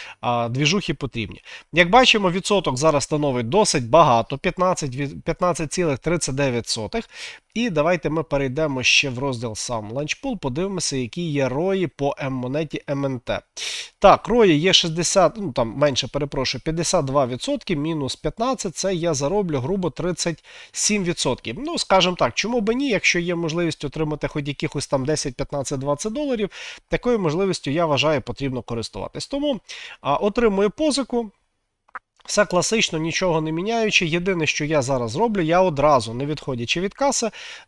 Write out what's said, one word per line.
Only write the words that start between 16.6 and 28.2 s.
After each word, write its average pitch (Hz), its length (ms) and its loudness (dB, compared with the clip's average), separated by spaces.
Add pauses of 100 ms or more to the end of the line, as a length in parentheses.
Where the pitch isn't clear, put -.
п'ятдесят 160 440 0
два 135 200 2
відсотки 170 500 -4
мінус 147 400 -4
п'ятнадцять, 220 600 -4
це 190 200 -2
я 165 180 0
зароблю, 175 460 0
грубо, 175 300 -2
тридцять 165 560 -4 (260)
сім 208 320 0
відсотків. 139 560 -2
Ну, 302 180 -4
скажімо 185 420 2
так, - 140 2
чому 233 280 -2
би 226 140 0
ні, 277 140 -2
якщо 180 300 2
є 175 160 -2
можливість 170 500 -2
отримати 151 420 -4
хоч 143 200 -4
якихось 143 400 -4
там 131 180 0
десять, 147 300 -2
п'ятнадцять, 139 440 -4
двадцять 143 340 -4
доларів, 247 360 -2 (400)
такою 233 300 0
можливістю, 170 520 0
я 170 140 2
вважаю, 143 360 2